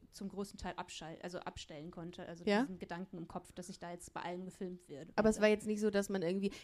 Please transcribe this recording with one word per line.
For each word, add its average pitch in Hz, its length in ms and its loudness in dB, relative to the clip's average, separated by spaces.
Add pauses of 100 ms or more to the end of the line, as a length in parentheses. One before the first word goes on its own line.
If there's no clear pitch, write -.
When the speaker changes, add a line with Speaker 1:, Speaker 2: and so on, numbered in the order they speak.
(120)
Speaker 1:
zum 196 160 -8
größten 196 300 -8
Teil 175 180 -6
abschal-, 165 460 -10
also 175 160 -8
abstellen 165 520 -10
konnte. 170 360 -10
Also 170 180 -10
Speaker 2:
Ja? 208 180 6
Speaker 1:
diesen 185 160 -4
Gedanken 180 400 -8
im 165 100 -8
Kopf, - 240 -10
dass 165 160 -12
ich 185 100 -12
da 175 140 -10
jetzt 175 200 -12
bei - 100 -8
allen 180 220 -6
gefilmt 180 440 -10
werde. 151 280 -12
Speaker 2:
Aber 214 120 8
es 214 120 6
war 214 80 10
jetzt 214 180 6
nicht 214 140 0
so, 214 100 6
dass 202 180 4
man 196 140 0
irgendwie, 190 280 2 (140)